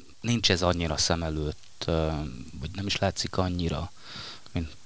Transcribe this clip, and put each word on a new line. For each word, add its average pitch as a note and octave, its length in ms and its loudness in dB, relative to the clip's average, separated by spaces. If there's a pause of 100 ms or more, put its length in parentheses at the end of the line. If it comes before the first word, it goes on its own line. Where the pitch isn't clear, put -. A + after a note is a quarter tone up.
(220)
nincs A2+ 300 4
ez F2 100 4
annyira E2+ 360 4
szem E2+ 260 4
előtt, D2+ 600 -2
ö, D#2+ 220 4 (520)
vagy D#2 140 -4
nem G2 120 -4
is G2+ 120 0
látszik - 400 0
annyira, F2 540 0 (600)
mint D#2+ 180 -2 (160)